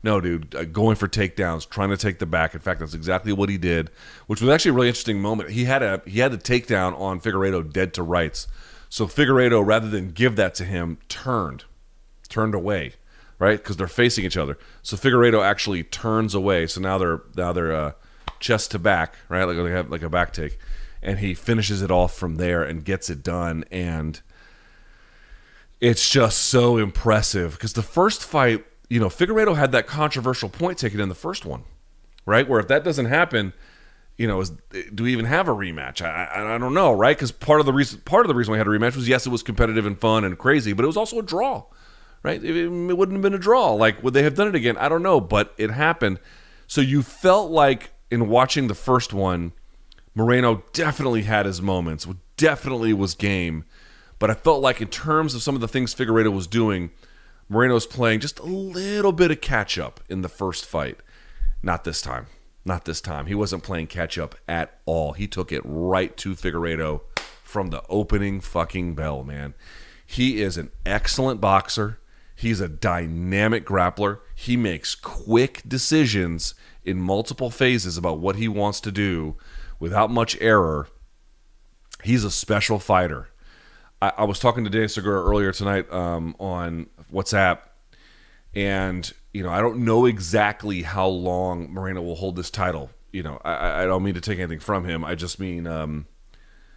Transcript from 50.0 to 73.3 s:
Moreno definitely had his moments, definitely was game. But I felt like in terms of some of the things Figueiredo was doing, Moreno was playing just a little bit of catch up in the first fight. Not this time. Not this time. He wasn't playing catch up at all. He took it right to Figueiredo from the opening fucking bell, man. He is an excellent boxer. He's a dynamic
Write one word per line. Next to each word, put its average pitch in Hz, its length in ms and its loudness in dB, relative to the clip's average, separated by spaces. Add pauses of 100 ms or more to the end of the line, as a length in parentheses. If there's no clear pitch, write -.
Moreno 117 560 4
definitely 135 500 0
had 104 240 2
his 92 160 -4
moments, 87 460 -2 (280)
definitely 131 560 2
was 98 220 0
game. 87 500 -2 (540)
But 107 120 2
I 110 40 2
felt 143 280 2
like 127 180 2
in 110 80 -6
terms 156 480 -2
of 113 60 -6
some 139 120 0
of 131 60 -2
the 113 80 -4
things 127 260 -2
Figueiredo 113 380 4
was 92 160 -4
doing, 98 420 0 (580)
Moreno 120 260 4
was 113 120 2
playing 113 320 0
just - 220 -8
a - 60 -12
little 190 680 -2
bit 170 180 4
of 151 100 -2
catch 107 380 -2
up 67 300 -8
in 95 140 -4
the 90 60 -4
first - 380 -6
fight. 71 320 -6 (640)
Not 85 220 -2
this 80 180 -6
time. 64 240 -8 (380)
Not 90 200 -4
this 80 160 -6
time. 76 260 -8
He 98 100 -4
wasn't 95 260 -2
playing 85 240 -6
catch 85 320 -6
up 76 160 -8 (140)
at 82 380 -6
all. 80 260 -2
He 80 160 -6
took - 240 -6
it 71 120 -4
right 90 520 -2
to 95 180 -6
Figueiredo 82 680 -4 (420)
from 98 240 -6
the 76 200 -8
opening 98 520 0
fucking 87 560 -4
bell, 73 260 -6
man. 71 320 -10 (500)
He 123 380 0
is 92 140 -2
an 80 160 -10 (120)
excellent 110 560 -2
boxer. 104 600 0 (340)
He's 113 260 -2
a 92 80 -4
dynamic 87 960 0